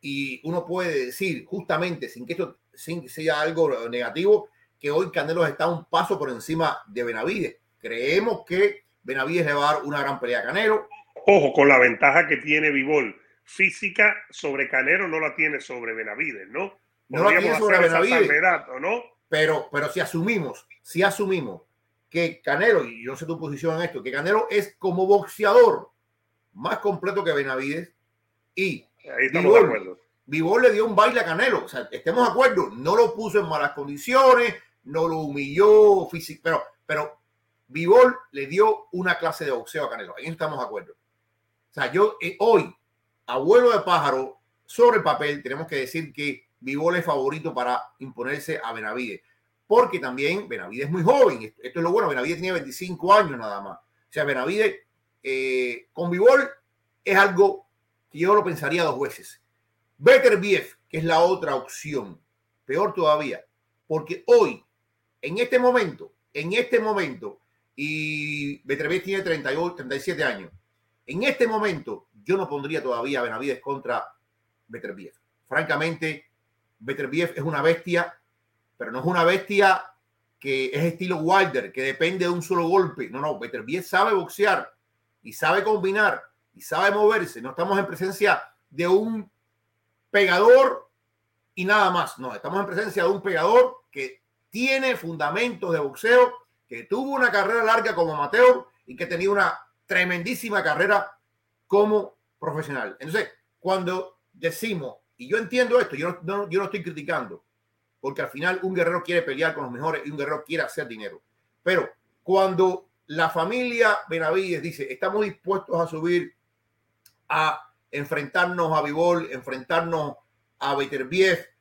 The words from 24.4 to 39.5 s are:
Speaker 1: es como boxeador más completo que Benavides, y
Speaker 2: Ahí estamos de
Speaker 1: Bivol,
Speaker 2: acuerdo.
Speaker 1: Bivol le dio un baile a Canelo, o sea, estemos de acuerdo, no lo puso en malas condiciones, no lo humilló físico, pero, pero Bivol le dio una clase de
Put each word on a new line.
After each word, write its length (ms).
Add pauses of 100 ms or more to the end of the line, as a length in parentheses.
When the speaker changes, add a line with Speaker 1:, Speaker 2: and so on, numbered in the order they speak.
Speaker 1:
es 280
como 280
boxeador 840 (640)
más 240
completo 460
que 80
Benavides, 600 (640)
y 320 (180)
Speaker 2:
Ahí 220
estamos 280
de 40
Speaker 1:
Bivol, 60
Speaker 2:
acuerdo. 360 (260)
Speaker 1:
Bivol 360
le 100
dio 140
un 80
baile 260
a 40
Canelo, 400
o 40
sea, 220
estemos 340
de 60
acuerdo, 400
no 240
lo 200
puso 260
en 80
malas 240
condiciones, 840 (300)
no 240
lo 100
humilló 880
físico, 360
pero, 180 (240)
pero 340 (480)
Bivol 460 (180)
le 140
dio 460
una 240
clase 300
de 40